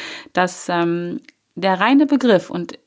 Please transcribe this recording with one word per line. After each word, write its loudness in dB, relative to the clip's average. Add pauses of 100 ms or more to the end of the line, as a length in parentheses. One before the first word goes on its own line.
(320)
dass, -2
ähm, -2 (360)
der 0
reine 4
Begriff, 2
und -8